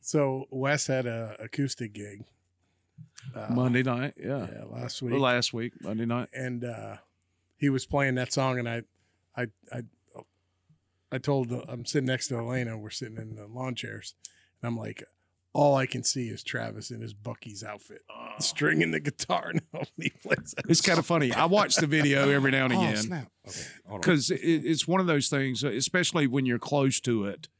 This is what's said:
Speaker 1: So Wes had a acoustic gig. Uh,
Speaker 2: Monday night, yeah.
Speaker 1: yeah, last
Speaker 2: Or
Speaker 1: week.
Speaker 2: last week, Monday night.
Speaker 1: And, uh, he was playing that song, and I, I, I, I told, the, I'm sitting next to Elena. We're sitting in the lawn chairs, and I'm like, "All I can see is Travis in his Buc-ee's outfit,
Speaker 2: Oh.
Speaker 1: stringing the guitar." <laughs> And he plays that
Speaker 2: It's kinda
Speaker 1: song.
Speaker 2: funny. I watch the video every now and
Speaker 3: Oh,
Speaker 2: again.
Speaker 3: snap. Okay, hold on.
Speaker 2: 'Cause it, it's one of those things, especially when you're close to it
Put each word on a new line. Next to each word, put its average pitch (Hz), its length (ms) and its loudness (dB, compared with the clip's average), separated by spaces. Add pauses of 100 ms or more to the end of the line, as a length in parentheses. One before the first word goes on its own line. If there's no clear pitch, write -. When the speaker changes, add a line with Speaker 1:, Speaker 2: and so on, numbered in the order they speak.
Speaker 1:
So 135 500 0
Wes 135 360 0
had 131 200 0
a 113 340 -6
acoustic 120 520 -4
gig. 104 320 -12 (1080)
Uh, 107 160 -10
Speaker 2:
Monday 123 320 4
night, 127 340 -2
yeah. 123 360 -4
Speaker 1:
yeah, 110 180 -12
last 120 320 -8
Speaker 2:
Or 131 40 -4
Speaker 1:
week. 120 140 0
Speaker 2:
last 123 320 2
week, 117 200 -6 (100)
Monday 110 240 -2
night. 120 260 -2
Speaker 1:
And, 127 320 -6
uh, 110 320 -10 (600)
he 143 120 2
was 131 160 2
playing 139 300 2
that 127 180 -2
song, 131 280 2
and 117 80 -4
I, 117 140 -4 (540)
I, 123 100 -2 (260)
I, 123 80 -6 (1300)
I 135 80 -4
told, 135 300 0
the, 120 200 -4
I'm 120 160 -10
sitting 135 220 0
next 127 220 0
to 131 80 -2
Elena. 117 420 -4
We're 104 120 -12
sitting 110 260 -10
in 110 180 -10
the 104 120 -16
lawn 127 280 -8
chairs, 107 400 -10 (480)
and 117 60 -4
I'm 117 100 -2
like, 110 240 -10 (500)
"All 143 220 6
I 131 120 2
can 123 180 -6
see 123 240 0
is 110 160 -10
Travis 110 460 -6
in 113 100 -10
his 113 140 -10
Buc-ee's 104 500 -12
outfit, 104 460 -14
Speaker 2:
Oh. 113 280 -14
Speaker 1:
stringing 160 540 2
the 160 80 0
guitar." 151 560 -2
<laughs> - 160 -4
And 151 140 -6 (120)
he 165 120 -4
plays - 460 -4
that - 120 -8
Speaker 2:
It's 165 120 8
kinda 175 160 6
Speaker 1:
song. 165 80 4
Speaker 2:
funny. 147 280 2
I 120 140 4
watch 185 300 4
the 160 100 4
video 139 440 4
every 135 220 4
now 135 140 4
and 127 80 2
Speaker 3:
Oh, 117 80 4
Speaker 2:
again. 110 140 2
Speaker 3:
snap. 113 340 -2 (180)
Okay, 95 120 -8 (280)
hold 101 100 -8
on. 90 40 -4
Speaker 2:
'Cause 156 280 4
it, 160 100 0
it's 160 460 2
one 180 140 4
of 185 60 2
those 147 220 4
things, 135 360 0
especially 147 640 2
when 131 180 2
you're 120 120 2
close 135 420 2
to 113 240 0
it 98 240 -8 (120)